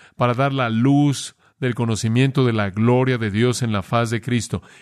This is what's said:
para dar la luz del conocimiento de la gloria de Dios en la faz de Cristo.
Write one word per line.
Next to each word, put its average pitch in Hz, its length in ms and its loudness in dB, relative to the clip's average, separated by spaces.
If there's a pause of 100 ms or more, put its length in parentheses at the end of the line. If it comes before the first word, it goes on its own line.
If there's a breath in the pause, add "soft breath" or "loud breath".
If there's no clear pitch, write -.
(160 loud breath)
para 123 180 0
dar 139 180 -2
la 127 180 -2
luz 139 680 2 (240 soft breath)
del 127 160 -4
conocimiento 120 680 0
de 120 80 2
la 104 180 -2
gloria 123 460 2
de 113 140 -4
Dios 117 320 0
en 120 80 -2
la 104 120 -2
faz 117 280 -2
de 113 100 -4
Cristo. 117 400 -4 (220 loud breath)